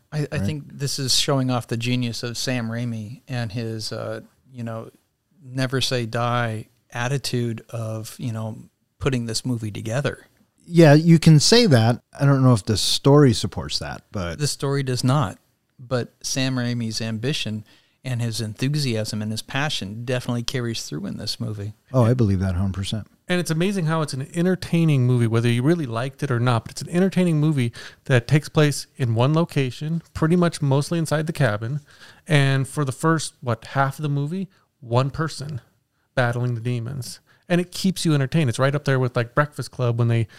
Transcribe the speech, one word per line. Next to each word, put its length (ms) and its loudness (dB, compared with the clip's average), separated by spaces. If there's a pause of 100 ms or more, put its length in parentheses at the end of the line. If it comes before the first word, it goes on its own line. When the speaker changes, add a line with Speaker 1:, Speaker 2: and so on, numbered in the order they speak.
(100)
Speaker 1:
I, 80 -8
I 140 -4
Speaker 2:
right? 100 -4
Speaker 1:
think 260 -4
this 300 -8
is 200 0
showing 340 0
off 160 -4
the 80 -4
genius 480 -4
of 120 -8
Sam 320 -4
Raimi 600 -8
and 240 -6
his, 400 -6
uh, 300 -8 (300)
you 120 -12
know, 260 -10 (520)
never 380 -4
say 260 -2
die 600 -2 (260)
attitude 800 -4
of, 480 -8
you 140 -6
know, 240 -8 (420)
putting 280 -2
this 200 -6
movie 240 -4
together. 560 -6 (400)
Speaker 2:
Yeah, 280 8
you 240 8
can 220 8
say 260 6
that. 360 4 (160)
I 80 0
don't 160 4
know 100 8
if 120 2
the 120 0
story 560 6
supports 460 -6
that, 240 -10 (100)
but 260 -6
Speaker 1:
The 80 -2
story 360 -4
does 200 -4
not. 360 0 (400)
But 340 -6 (100)
Sam 340 -2
Raimi's 440 -4
ambition 640 -4 (400)
and 160 -6
his 200 -4
enthusiasm 840 -4
and 80 -4
his 120 -6
passion 640 -6
definitely 380 -4
carries 420 -6
through 220 -10
in 100 -8
this 240 -8
movie. 340 -8 (180)
Speaker 2:
Oh, 120 4
I 100 4
believe 260 2
that 140 0
a 40 -2
hundred 160 0
percent. 320 -6 (220)
Speaker 3:
And 120 0
it's 100 -4
amazing 360 -2
how 160 0
it's 100 -4
an 220 -6
entertaining 720 2
movie, 200 4
whether 220 2
you 140 2
really 240 2
liked 360 -6
it 80 -2
or 100 0
not, 240 2
but 80 -16
it's 100 -12
an 80 -12
entertaining 480 2
movie 340 2 (340)
that 200 2
takes 220 2
place 380 2 (100)
in 180 0
one 200 2
location, 680 -2 (120)
pretty 220 2
much 240 2
mostly 380 0
inside 300 -2
the 40 -4
cabin. 480 -2 (460)
And 400 2
for 180 -4
the 80 -4
first, 480 -2
what, 260 -4
half 320 -2
of 40 -10
the 60 -2
movie, 400 -4 (320)
one 300 0
person 500 -6 (540)
battling 420 0
the 40 -6
demons. 600 -6 (280)
And 120 4
it 100 -4
keeps 340 -2
you 100 4
entertained. 360 2
It's 80 -2
right 160 2
up 100 -2
there 140 2
with, 180 0
like, 180 -2
Breakfast 360 -2
Club 280 -2
when 100 4
they 180 2 (120)